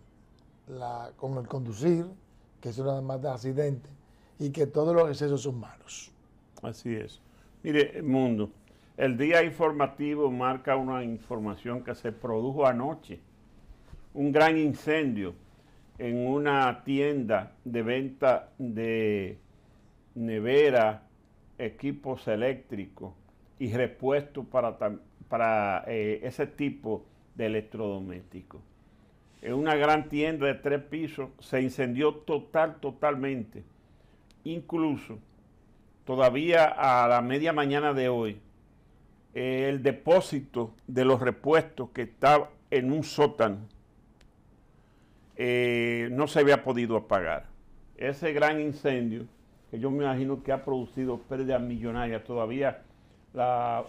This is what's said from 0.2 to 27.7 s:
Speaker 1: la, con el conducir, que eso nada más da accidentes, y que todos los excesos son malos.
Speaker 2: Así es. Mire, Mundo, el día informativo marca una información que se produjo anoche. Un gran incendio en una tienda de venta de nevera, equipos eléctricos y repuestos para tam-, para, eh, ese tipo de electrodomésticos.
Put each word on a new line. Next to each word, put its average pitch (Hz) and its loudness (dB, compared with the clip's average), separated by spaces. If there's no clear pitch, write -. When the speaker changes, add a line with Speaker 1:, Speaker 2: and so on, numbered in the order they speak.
Speaker 1:
la, 120 -10
con 135 -6
el 120 -8
conducir, 139 0
que - -12
eso 120 -8
nada 135 -2
más 131 -6
da 139 -4
accidentes, 131 -4
y 143 -4
que 143 0
todos 151 0
los 165 6
excesos 143 -2
son 127 -6
malos. - -18
Speaker 2:
Así 117 -8
es. - -10
Mire, 147 2
Mundo, 127 0
el 127 0
día 160 4
informativo 147 0
marca 131 0
una 131 -2
información 113 -6
que 123 -8
se 117 -6
produjo 123 0
anoche. 123 -2
Un 143 0
gran 156 6
incendio 143 0
en 123 -2
una 139 2
tienda 139 0
de 117 -4
venta 127 0
de 110 -2
nevera, 113 2
equipos 135 -8
eléctricos 107 -4
y 120 -4
repuestos 127 -2
para 117 -2
tam-, 104 -4
para, 110 0
eh, 107 -2
ese 139 -4
tipo 131 -6
de 117 -2
electrodomésticos. 98 -8